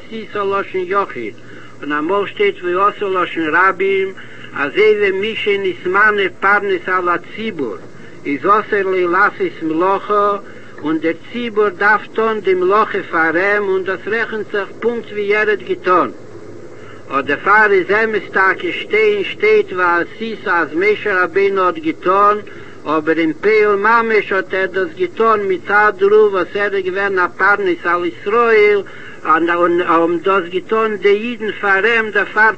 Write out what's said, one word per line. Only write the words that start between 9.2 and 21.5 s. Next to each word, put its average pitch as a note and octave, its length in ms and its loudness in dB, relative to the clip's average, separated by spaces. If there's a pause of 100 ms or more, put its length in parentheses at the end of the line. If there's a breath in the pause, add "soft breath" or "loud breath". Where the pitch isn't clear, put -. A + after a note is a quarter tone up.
מלאכה, G3 760 0 (440 loud breath)
און D#3 180 -2
דער D#3+ 140 -2 (180)
ציבור G#3+ 380 0
דארף G#3 380 0
טון A3 320 -2
די F#3+ 140 2
מלאכה F#3+ 580 2
פאר D#3+ 260 2
אים, G3+ 260 2
און F#3+ 200 0
דאס F#3 240 -4
רעכנט G#3+ 440 -4
זיך F#3+ 180 -4 (100)
פונקט, A3+ 320 -4
ווי G#3 240 -2
ער G#3+ 140 2
האט G3+ 100 0
געטאן. F3 500 0 (1000 loud breath)
און C#3 120 -2
דער C3+ 220 -2
פאר G#3 280 4
איז F3+ 180 2
אים, A3 260 0
עס F3 160 -6
דא F#3+ 220 2
געשטיין G3+ 680 0
שטייט, G#3 500 2
וואו F3 280 2
עס - 200 -8
איז, A3+ 240 -8
אז F3 280 0
משה G3 500 2
רבינו G3 380 2